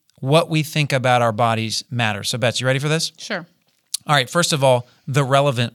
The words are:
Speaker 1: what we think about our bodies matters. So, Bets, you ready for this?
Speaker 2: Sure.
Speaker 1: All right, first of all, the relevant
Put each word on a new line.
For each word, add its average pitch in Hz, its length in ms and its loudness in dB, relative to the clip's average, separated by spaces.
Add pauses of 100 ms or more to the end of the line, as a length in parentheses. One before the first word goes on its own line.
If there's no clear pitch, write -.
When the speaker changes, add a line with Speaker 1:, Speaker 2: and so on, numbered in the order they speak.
(200)
Speaker 1:
what 156 280 2
we 160 140 0
think 147 300 -2
about 127 280 2
our 117 120 2
bodies 113 580 -2
matters. 107 380 -2
So, 123 100 -4
Bets, 113 220 -2
you 127 60 -4
ready 131 120 0
for 147 100 -4
this? 160 300 -2
Speaker 2:
Sure. 175 260 -8 (600)
Speaker 1:
All 151 80 0
right, 143 160 0
first 170 220 0
of 139 100 0
all, 127 240 4 (200)
the 139 180 0
relevant 131 500 0